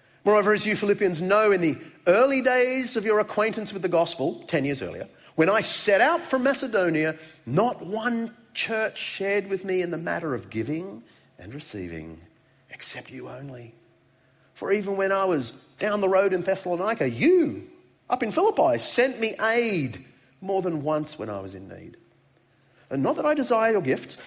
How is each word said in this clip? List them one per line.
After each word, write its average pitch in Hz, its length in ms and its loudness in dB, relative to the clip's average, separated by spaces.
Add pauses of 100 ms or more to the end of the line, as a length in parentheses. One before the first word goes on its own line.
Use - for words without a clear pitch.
(260)
Moreover, 208 260 6
as 208 140 0
you 208 100 0
Philippians 196 460 0
know, 202 320 4
in 180 80 2
the 151 160 0 (300)
early 254 340 4
days 254 560 0
of 202 80 -4
your 214 160 2
acquaintance 208 500 -2
with 196 100 -8
the 185 60 -2
gospel, 165 600 0
ten 143 180 0
years 139 160 -4
earlier, 87 260 -10 (280)
when 160 140 4
I 214 120 4
set - 400 4
out 330 220 4
from 262 200 -2
Macedonia, 180 760 0 (280)
not 185 400 0
one 226 500 -4 (180)
church 220 440 -4
shared 196 500 -2
with 190 160 -4
me 185 180 -2
in 170 100 -2
the 160 60 -4
matter 170 380 -4
of - 140 -8
giving 120 540 -6 (360)
and 101 140 -16
receiving, 82 640 -10 (500)
except - 400 -10
you 127 200 -14
only. 123 440 -16 (800)
For - 180 0
even 196 240 0
when 196 160 2
I 190 100 2
was 156 280 0 (280)
down 208 220 0
the 190 80 4
road 190 240 4
in 180 80 0
Thessalonica, 185 680 -2
you, 143 600 2 (400)
up 262 140 0
in 214 100 -4
Philippi, 311 440 4
sent 247 440 0
me 220 180 -2
aid 214 640 0 (380)
more 190 200 -2
than 165 220 -2
once 151 340 -2
when 107 120 -8
I 101 100 -6
was 95 160 -12
in 95 140 -16
need." 90 260 -18 (960)
And 139 120 -2
not 233 140 0
that 330 100 -2
I 302 80 4
desire 240 380 2
your 208 100 2
gifts. 135 460 -2